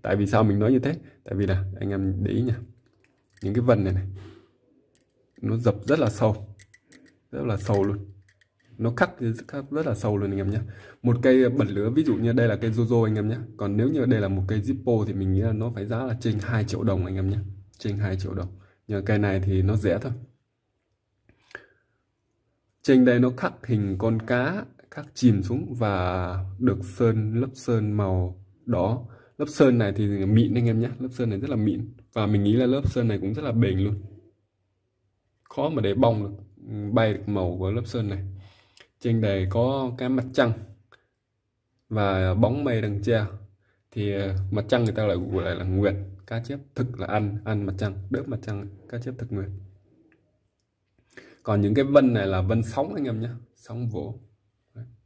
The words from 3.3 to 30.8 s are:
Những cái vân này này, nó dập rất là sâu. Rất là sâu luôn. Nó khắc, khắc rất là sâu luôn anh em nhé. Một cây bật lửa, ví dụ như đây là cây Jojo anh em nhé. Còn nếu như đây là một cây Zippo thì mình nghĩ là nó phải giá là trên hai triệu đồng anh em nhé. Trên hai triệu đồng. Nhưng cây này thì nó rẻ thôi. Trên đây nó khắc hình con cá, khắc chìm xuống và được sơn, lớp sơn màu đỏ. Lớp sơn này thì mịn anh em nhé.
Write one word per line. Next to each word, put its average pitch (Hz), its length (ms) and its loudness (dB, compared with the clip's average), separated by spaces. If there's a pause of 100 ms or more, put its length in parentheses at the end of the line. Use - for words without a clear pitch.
Những 98 120 -4
cái 123 80 2
vân 117 220 4
này 92 100 2
này, 95 100 0 (1400)
nó 110 160 -2
dập 113 180 2 (100)
rất 151 140 2
là 120 100 2
sâu. - 380 0 (840)
Rất 139 140 -6
là 107 120 -2
sâu 101 260 0
luôn. 101 140 0 (800)
Nó 117 200 0
khắc, 180 140 2 (360)
khắc 139 240 -10
rất 156 140 -2
là 117 100 0
sâu 104 220 -2
luôn 98 140 -2
anh 98 60 -2
em 95 120 0
nhé. 107 100 -2 (440)
Một 120 180 4
cây 131 280 6
bật 113 180 0
lửa, 101 220 0
ví 147 140 2
dụ 131 120 2
như 117 180 0
đây 120 140 4
là 107 80 2
cây 113 160 -2
Jojo 117 320 2
anh 110 120 2
em 107 140 0
nhé. 113 80 -2 (200)
Còn 101 200 -2
nếu 123 120 2
như 147 160 0
đây 113 160 4
là 98 60 0
một 95 200 0
cây 107 140 0
Zippo 117 440 0
thì 104 80 -6
mình 95 200 0
nghĩ 95 80 2
là 113 120 0
nó 110 220 -4
phải 98 100 -6
giá 113 180 -4
là 120 160 -4
trên 107 220 -2
hai 110 220 -2
triệu - 200 -4
đồng 95 220 0
anh 92 100 -4
em 95 140 0
nhé. 101 80 0 (400)
Trên 101 200 -4
hai 95 200 -2
triệu 92 160 -6
đồng. 90 140 -6 (400)
Nhưng 98 180 -4
cây 107 140 4
này 98 200 2
thì 95 220 2
nó 101 140 4
rẻ 95 260 2
thôi. 131 100 -6 (2750)
Trên 131 240 6
đây 120 140 6
nó 123 180 4
khắc - 280 -6
hình 101 320 0
con 113 220 0
cá, 127 460 -2 (260)
khắc 151 220 -14
chìm 104 300 4
xuống 131 300 -4
và 92 640 0 (220)
được 101 260 0
sơn, 113 560 0
lớp 135 120 -2
sơn 107 380 -2
màu 95 540 0 (200)
đỏ. 110 400 0 (320)
Lớp 147 100 -2
sơn 131 300 6
này 101 180 2
thì 101 300 0
mịn 110 280 4
anh 120 120 2
em 113 140 2
nhé. 117 100 0 (100)